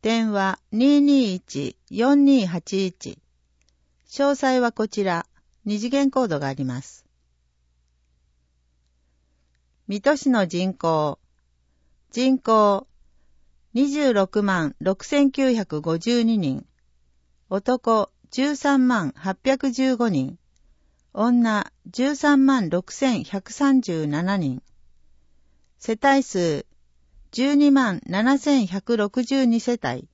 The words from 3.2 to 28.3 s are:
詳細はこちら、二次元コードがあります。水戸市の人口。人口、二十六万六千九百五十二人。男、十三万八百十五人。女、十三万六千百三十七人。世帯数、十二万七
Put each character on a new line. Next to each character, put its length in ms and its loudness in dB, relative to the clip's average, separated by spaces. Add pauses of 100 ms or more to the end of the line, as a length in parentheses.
詳 260 0
細 240 0
は 140 0
こ 160 -4
ち 160 -4
ら、 200 -4 (380)
二 160 -4
次 100 -6
元 220 0
コ 120 0
ー 40 -2
ド 120 -2
が 80 -4
あ 60 -6
り 120 -6
ま 160 -6
す。 240 -20 (2750)
水 140 -6
戸 160 2
市 120 -2
の 180 2
人 260 -4
口。 460 -2 (920)
人 260 0
口、 500 2 (840)
二 160 0
十 240 0
六 300 0
万 360 -2
六 240 -2
千 280 2
九 200 0
百 300 -4
五 160 -2
十 260 0
二 140 0
人。 280 -4 (840)
男、 640 -2 (180)
十 260 -2
三 320 2
万 280 -2
八 180 -8
百 380 -2
十 240 0
五 140 -2
人。 280 -4 (760)
女、 600 0 (200)
十 240 -2
三 300 4
万 240 2
六 220 -2
千 320 -2
百 280 -10
三 300 2
十 240 -4
七 320 -2
人。 240 -4 (1160)
世 140 -6
帯 280 2
数、 440 -2 (680)
十 240 0
二 160 6
万 340 2
七 320 0